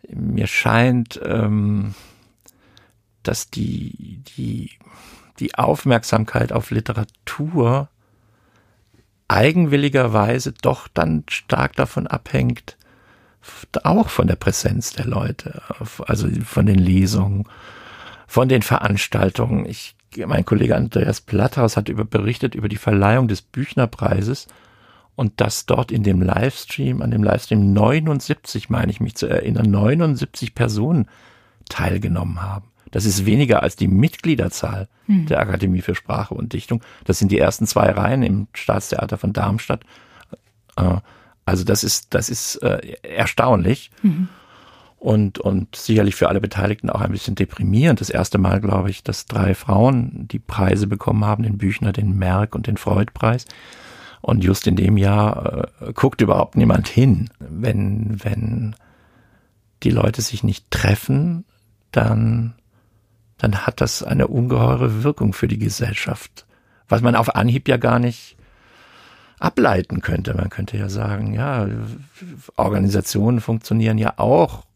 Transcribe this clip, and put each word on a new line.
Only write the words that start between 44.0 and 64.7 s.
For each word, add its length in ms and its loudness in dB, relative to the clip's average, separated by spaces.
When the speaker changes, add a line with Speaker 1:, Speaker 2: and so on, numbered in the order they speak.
Speaker 2:
Mhm. 260 2
Speaker 1:
Und, 420 2
und 340 -2
sicherlich 400 2
für 140 2
alle 120 2
Beteiligten 480 -2
auch 120 -2
ein 100 -2
bisschen 240 -4
deprimierend. 680 2
Das 80 -6
erste 300 -2
Mal, 220 4
glaube 280 0
ich, 140 -8
dass 240 -8
drei 260 0
Frauen 800 0
die 80 -6
Preise 480 0
bekommen 380 0
haben, 180 0
den 160 -2
Büchner, 340 -2
den 240 0
Merck 380 0
und 140 -6
den 80 -2
Freud-Preis. 720 0
Und 240 2
just 240 2
in 80 4
dem 200 4
Jahr, 840 0
äh, 120 -10
guckt 280 0
überhaupt 360 2
niemand 300 4
hin. 440 2
Wenn, 840 -4
wenn 540 -4
die 80 4
Leute 320 2
sich 220 -6
nicht 260 -2
treffen, 760 0
dann, 640 0
dann 280 -2
hat 140 -6
das 240 -2
eine 240 0
ungeheure 760 0